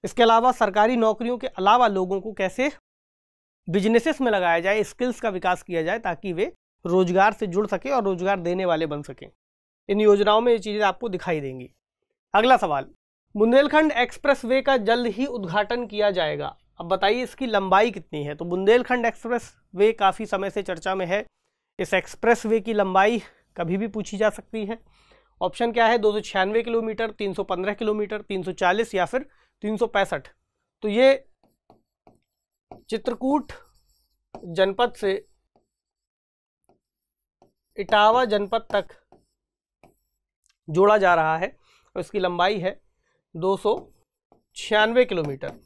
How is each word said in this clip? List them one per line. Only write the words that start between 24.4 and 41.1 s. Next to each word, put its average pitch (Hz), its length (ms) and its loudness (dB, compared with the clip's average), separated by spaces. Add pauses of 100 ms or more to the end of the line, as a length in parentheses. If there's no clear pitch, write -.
है। 220 140 -10 (640)
ऑप्शन 233 300 -4
क्या 226 140 2
है? 233 120 4
दो 214 140 2
सौ 214 80 -2
छियानवे 208 440 -2
किलोमीटर, 226 480 -4
तीन 196 220 -6
सौ 202 100 -6
पन्द्रह 190 300 -4
किलोमीटर, 214 480 -4
तीन 190 220 -8
सौ 185 80 -8
चालीस 196 440 0
या 180 100 0
फिर 262 200 -6 (360)
तीन 214 160 -4
सौ 226 100 0
पैंसठ। 196 400 -2 (540)
तो 214 60 -6
ये 262 380 4 (1600)
चित्रकूट 254 600 -4 (960)
जनपद 196 480 0
से 196 340 -6 (2500)
इटावा 214 480 4
जनपद 208 460 -2
तक 202 160 -2 (1800)
जोड़ा 196 300 4
जा 185 180 4